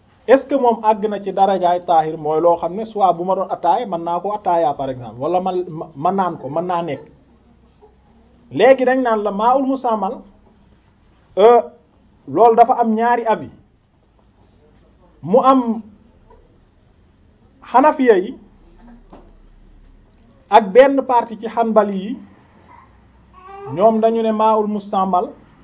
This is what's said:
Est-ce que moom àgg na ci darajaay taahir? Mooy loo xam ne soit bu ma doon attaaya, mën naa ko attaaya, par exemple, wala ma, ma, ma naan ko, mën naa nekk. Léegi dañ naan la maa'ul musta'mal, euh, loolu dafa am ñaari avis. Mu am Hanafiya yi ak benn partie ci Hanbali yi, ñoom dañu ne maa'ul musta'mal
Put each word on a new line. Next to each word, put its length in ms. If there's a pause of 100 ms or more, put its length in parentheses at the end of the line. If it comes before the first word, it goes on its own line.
(280)
Est-ce 180
que 100
moom 280
àgg 260
na 140
ci 100
darajaay 520
taahir? 320
Mooy 240
loo 160
xam 180
ne 100
soit 280
bu 120
ma 100
doon 140
attaaya, 360
mën 180
naa 160
ko 140
attaaya, 400
par 160
exemple, 300
wala 220
ma, 100 (180)
ma, 260
ma 160
naan 260
ko, 120
mën 160
naa 160
nekk. 200 (1500)
Léegi 340
dañ 160
naan 220
la 80
maa'ul 340
musta'mal, 560 (1160)
euh, 240 (680)
loolu 280
dafa 240
am 160
ñaari 300
avis. 240 (1700)
Mu 160
am 420 (1900)
Hanafiya 440
yi 200 (2000)
ak 220
benn 300
partie 380
ci 80
Hanbali 500
yi, 200 (1600)
ñoom 260
dañu 220
ne 100
maa'ul 360
musta'mal 640 (340)